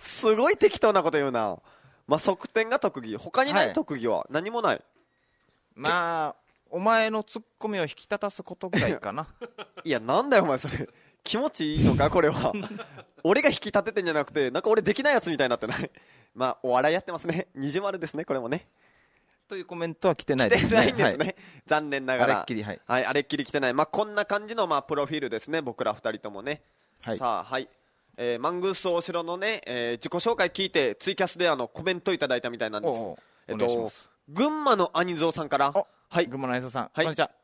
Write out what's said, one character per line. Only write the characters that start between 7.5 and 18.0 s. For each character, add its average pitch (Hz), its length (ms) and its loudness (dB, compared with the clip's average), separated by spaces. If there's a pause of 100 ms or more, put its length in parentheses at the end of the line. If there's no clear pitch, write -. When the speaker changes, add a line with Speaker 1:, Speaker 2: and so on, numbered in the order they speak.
Speaker 2:
コ - 100 -8
ミ 208 120 -2
を 170 40 2
引 147 60 -4
き - 120 -14
立 - 180 -6
た 202 100 -2
す - 140 -14
こ 180 120 -14
と 185 140 -10
ぐ 180 100 0
ら - 100 2
い 160 100 -4
か 101 140 -6
な。 151 140 -8 (300)
Speaker 1:
<laughs> - 260 -16
い 165 60 -8
や、 131 100 2
な 127 220 0
ん 185 80 -2
だ 208 80 6
よ、 190 60 6
お - 40 2
前 135 100 0
そ 135 100 -6
れ。 - 200 -6 (360)
気 - 140 -2
持 285 120 0
ち 151 260 -4
い 156 60 2
い - 20 6
の 165 120 6
か、 147 140 4
こ 175 120 4
れ 151 80 6
は。 - 240 0 (340)
Speaker 2:
<laughs> - 360 -20
Speaker 1:
俺 208 180 4
が - 80 6
引 170 60 0
き - 100 -8
立 202 180 2
て 214 80 -4
て 208 100 -2
ん 180 40 -2
じ 170 60 0
ゃ - 20 0
な 151 100 2
く - 80 -8
て、 135 200 0
な 143 80 0
ん - 40 -8
か 220 60 2
俺 220 120 4
で 190 120 2
き 269 100 -2
な 294 80 4
い - 20 4
や 233 80 4
つ - 80 -6
み 156 80 -2
た 139 60 4
い 131 40 2
に - 20 2
な 120 80 2
っ - 20 -4
て 110 80 -6
な 120 100 -4
い？ 151 140 -6 (420)
ま 127 140 -2
あ、 123 160 -2
お 127 80 0
笑 131 200 4
い - 20 2
や 185 80 0
っ - 20 -18
て - 80 -10
ま 165 80 -6
す 165 80 -10
ね。 170 280 -2
二 139 160 -6
重 175 100 -2
丸 196 180 -4
で 160 80 -6